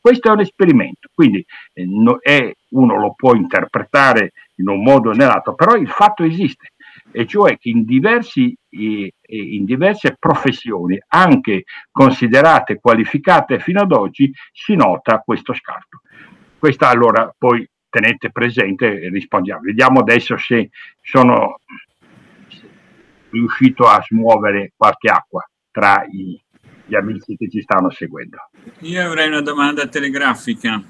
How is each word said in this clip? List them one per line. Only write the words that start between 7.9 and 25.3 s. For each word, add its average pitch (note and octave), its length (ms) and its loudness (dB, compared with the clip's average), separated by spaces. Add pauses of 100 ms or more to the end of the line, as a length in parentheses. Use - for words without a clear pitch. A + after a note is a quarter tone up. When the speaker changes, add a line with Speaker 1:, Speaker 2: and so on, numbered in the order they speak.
Speaker 1:
eh, G#2+ 500 -8
eh, - 160 -16
in G2+ 280 -8
diverse C#3+ 540 -2
professioni, G#2 800 -2 (100)
anche D3 560 2 (260)
considerate C3 880 2
qualificate B2 800 0
fino F#3+ 240 -2
ad F#3+ 100 0
oggi, C3+ 400 0 (200)
si - 220 -4
nota A2 440 0
questo - 340 -8
scarto. - 480 -14 (580)
Questa D3 300 0
allora A2+ 480 2
poi A#2+ 320 0 (220)
tenete A#2 400 -2
presente G#2+ 720 -4
e F2+ 80 -10
rispondiamo. G2 500 -6
Vediamo B2+ 400 2
adesso A#2 380 0
se A2+ 320 -4 (320)
sono B2 580 2 (1700)
riuscito A#2+ 580 0
a G#2 160 4
smuovere G#2+ 720 0
qualche - 340 0
acqua - 380 -4 (240)